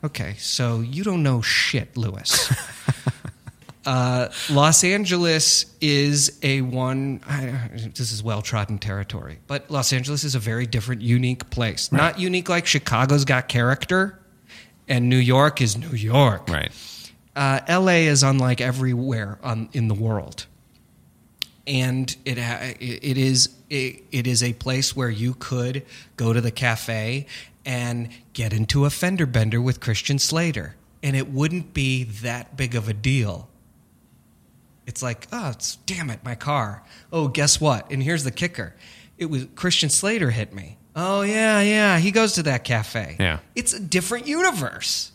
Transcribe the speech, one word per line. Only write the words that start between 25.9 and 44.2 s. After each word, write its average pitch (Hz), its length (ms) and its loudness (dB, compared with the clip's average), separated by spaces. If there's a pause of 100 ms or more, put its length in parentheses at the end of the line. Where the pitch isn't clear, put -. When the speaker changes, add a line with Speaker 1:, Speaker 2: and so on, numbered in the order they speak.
Speaker 1:
go 113 160 2
to 120 80 2
the 117 80 0
cafe 117 800 -4 (380)
and 120 440 -4 (240)
get 113 180 -2
into 110 340 2
a 143 40 4
fender 175 380 0
bender 113 340 2
with 123 180 0
Christian 123 380 -2
Slater, 151 580 -2 (280)
and 139 120 0
it 135 140 -2
wouldn't 160 440 -2
be 131 300 0
that 117 540 -8
big 127 160 -2
of 113 160 -2
a 110 40 -2
deal. 107 540 0 (1400)
It's - 140 -10
like, 123 300 -6
"Oh, 214 180 -6
it's, - 280 -8 (100)
damn 170 240 -6
it, 107 120 -10
my 120 120 -6
car. 117 480 -4 (280)
Oh, 160 160 0
guess 147 320 2
what?" 143 320 2
And 135 120 -2
here's 156 200 0
the 131 60 -2
kicker. 170 460 -6 (420)
It 180 80 -6
was, 135 300 -4
Christian 170 340 0
Slater 196 400 2
hit 110 240 -2
me. 98 240 -16 (180)
"Oh, 196 280 0
yeah, 214 380 2
yeah, 208 360 4
he 180 140 4
goes 220 220 4
to 170 100 0
that 135 200 0
cafe." 107 560 -2
Speaker 2:
Yeah. 82 200 2 (160)
Speaker 1:
It's 240 180 -2
a - 60 -6
different 185 480 -2